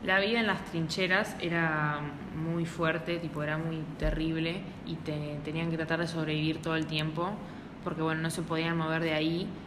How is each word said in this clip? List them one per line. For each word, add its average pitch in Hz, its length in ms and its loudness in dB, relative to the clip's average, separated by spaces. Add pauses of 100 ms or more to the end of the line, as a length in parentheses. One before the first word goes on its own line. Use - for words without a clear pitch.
La 185 140 4
vida 220 220 4
en 220 80 2
las 165 160 0
trincheras 185 760 2
era 156 600 2 (360)
muy 165 300 0
fuerte, 170 540 0
tipo, 156 240 -4
era 151 120 0
muy 160 280 -2 (160)
terrible, 160 600 2 (260)
y 165 100 -4
te-, 147 480 -4
tenían 160 260 -2
que 165 60 0
tratar 160 240 0
de 170 80 0
sobrevivir 156 520 0
todo 160 140 0
el 160 120 2
tiempo, 156 440 0 (540)
porque, 160 180 -2
bueno, 160 200 2
no 165 80 0
se 170 120 -2
podían 165 340 2
mover 160 260 2
de 160 120 2
ahí, 165 320 2 (200)